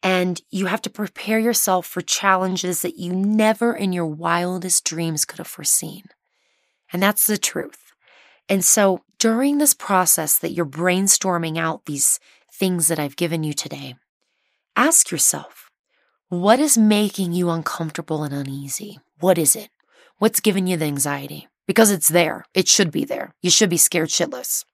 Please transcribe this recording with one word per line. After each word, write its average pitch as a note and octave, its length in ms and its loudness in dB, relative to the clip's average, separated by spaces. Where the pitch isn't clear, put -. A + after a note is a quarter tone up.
And F3+ 380 0
you F#3+ 160 -4
have F#3 160 -4
to - 80 -8
prepare G#3 480 -4
yourself A3 480 0
for - 140 -8
challenges F#3 840 0
that - 160 -6
you F3+ 160 -6
never G#3+ 600 2
in F#3+ 180 -2
your F3 140 -2
wildest F3 760 -2
dreams D#3+ 400 -2
could - 140 -12
have C3+ 80 -10
foreseen. - 580 -4
And F3+ 100 0
that's G3 240 2
the G#3 120 0
truth. - 540 -6
And G3 160 0
so G3 360 4
during B3+ 400 2
this C#4+ 160 2
process F3+ 640 0
that E3+ 140 -4
you're E3 140 -2
brainstorming F3 920 0
out D#3+ 300 -4
these - 340 -2
things F3+ 360 0
that D#3+ 100 -2
I've C#3+ 180 -6
given E3 280 -2
you D3+ 80 -4
today, C#3 420 -10
ask D4 340 2
yourself, - 600 -4
what G3 320 4
is D4+ 160 4
making G#3 560 2
you F3 180 0
uncomfortable D#3+ 760 -4
and C#3 100 -6
uneasy? C3+ 640 -10
What F3 180 4
is D#3 180 2
it? G#3+ 140 -14
What's A3 220 2
giving F#3+ 260 2
you F3+ 100 0
the D#3 80 -2
anxiety? C#3+ 640 -4
Because G#3 240 4
it's F#3 180 0
there. E3 360 0
It F3+ 140 2
should F3+ 220 4
be - 140 -4
there. - 360 -8
You F3+ 100 0
should F#3+ 200 4
be E3+ 60 0
scared D#3 320 2
shitless. - 640 -4